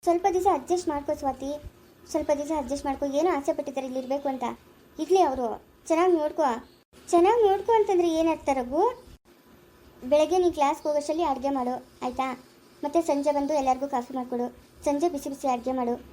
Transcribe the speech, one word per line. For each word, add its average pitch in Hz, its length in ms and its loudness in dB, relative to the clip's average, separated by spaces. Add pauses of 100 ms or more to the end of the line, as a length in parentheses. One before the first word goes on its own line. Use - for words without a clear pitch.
ಸ್ವಲ್ಪ 349 300 2
ದಿವಸ 370 200 2
ಅಡ್ಜಸ್ಟ್ 349 360 -2
ಮಾಡ್ಕೋ 294 240 -2
ಸ್ವಾತಿ, 269 360 -4 (640)
ಸ್ವಲ್ಪ 302 260 -2
ದಿವಸ 294 200 -6
ಅಡ್ಜಸ್ಟ್ 285 280 -6
ಮಾಡ್ಕೋ. 277 200 -4
ಏನೋ 285 320 0
ಆಸೆ 294 160 -2
ಪಟ್ಟಿದ್ದಾರೆ 269 340 -6
ಇಲ್ಲಿ 254 120 -6
ಇರ್ಬೇಕು 269 300 -4
ಅಂತ, 254 140 -6 (560)
ಇರ್ಲಿ 359 220 4
ಅವರು. 262 260 2 (400)
ಚೆನ್ನಾಗ್ 349 320 4
ನೋಡ್ಕೋ. 302 280 0 (640)
ಚೆನ್ನಾಗ್ 392 380 6
ನೋಡ್ಕೋ 392 320 2
ಅಂತಂದ್ರೆ 370 300 2 (100)
ಏನ್ 330 100 2
ಅರ್ಥ 311 240 -2
ರಘು? 262 300 0 (1200)
ಬೆಳಗ್ಗೆ 302 340 4
ನೀನ್ 349 160 4
ಕ್ಲಾಸ್ಗೆ 302 340 0
ಹೋಗೋಷ್ಟರಲ್ಲಿ 302 360 0
ಅಡ್ಗೆ 269 260 -2
ಮಾಡು, 254 260 -2 (300)
ಆಯ್ತಾ? 254 220 -4 (560)
ಮತ್ತೆ 294 180 2
ಸಂಜೆ 294 300 0
ಬಂದು 285 220 0
ಎಲ್ಲರಿಗೂ 269 340 0
ಕಾಫಿ 247 260 -6
ಮಾಡ್ಕೊಡು, 247 340 -4 (380)
ಸಂಜೆ 285 240 2
ಬಿಸಿ 285 200 -6
ಬಿಸಿ 277 180 -6
ಅಡ್ಗೆ 247 320 -2
ಮಾಡು 240 160 -2 (180)